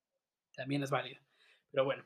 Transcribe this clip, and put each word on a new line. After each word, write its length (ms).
También 300
es 60
válido. 300
Pero 140
bueno, 200